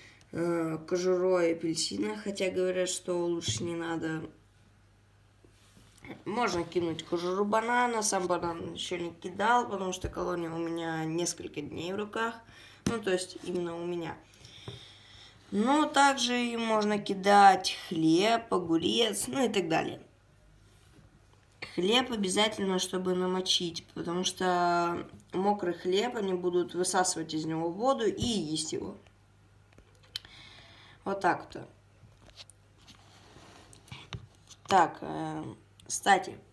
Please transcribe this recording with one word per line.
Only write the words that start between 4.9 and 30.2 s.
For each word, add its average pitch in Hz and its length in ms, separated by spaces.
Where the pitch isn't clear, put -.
Можно 190 400
кинуть 165 400
кожуру 180 400
банана, 226 580
сам 190 240
банан 170 460
еще - 240
не 170 160
кидал, 220 560
потому 185 240
что - 160
колония 175 420
у 165 80
меня 165 460
несколько 160 560
дней 160 320
в 196 40
руках, 220 380
ну, 226 140
то 208 100
есть 185 340
именно 175 320
у 170 80
меня. 170 320
Но 262 320
также 269 520
им 233 260
можно 214 360
кидать 196 800
хлеб, 165 640
огурец, 190 760
ну 254 160
и 226 40
так 196 200
далее. - 320
Хлеб 240 360
обязательно, 202 680
чтобы 185 360
намочить, 185 800
потому 170 300
что 175 840
мокрый 190 420
хлеб, 208 420
они 196 180
будут 175 400
высасывать 180 580
из 156 120
него 160 260
воду 233 340
и 208 200
есть 160 480
его. - 240